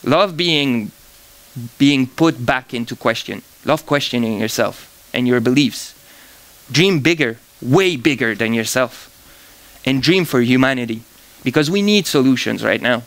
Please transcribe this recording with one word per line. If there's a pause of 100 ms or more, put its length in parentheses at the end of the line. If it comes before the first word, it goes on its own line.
Love
being, (880)
being
put
back
into
question. (220)
Love
questioning
yourself (240)
and
your
beliefs. (760)
Dream
bigger, (240)
way
bigger
than
yourself. (760)
And
dream
for
humanity. (420)
Because
we
need
solutions
right
now.